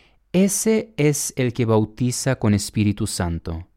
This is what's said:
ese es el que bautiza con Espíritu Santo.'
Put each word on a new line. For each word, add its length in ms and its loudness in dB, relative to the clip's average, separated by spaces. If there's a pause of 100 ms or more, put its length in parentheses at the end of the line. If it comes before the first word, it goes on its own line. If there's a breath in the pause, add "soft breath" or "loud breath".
(300 soft breath)
ese 680 0
es 400 0
el 160 0
que 120 -2
bautiza 720 0
con 180 2
Espíritu 540 0
Santo.' 580 -6 (100)